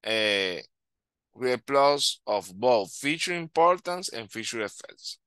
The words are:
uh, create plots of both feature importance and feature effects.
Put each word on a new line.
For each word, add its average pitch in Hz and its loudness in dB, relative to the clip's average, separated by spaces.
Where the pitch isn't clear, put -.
uh, 101 0
create 123 -2
plots 139 2
of 92 -2
both 110 4
feature 160 -4
importance 175 0
and 110 -10
feature 113 -6
effects. - -12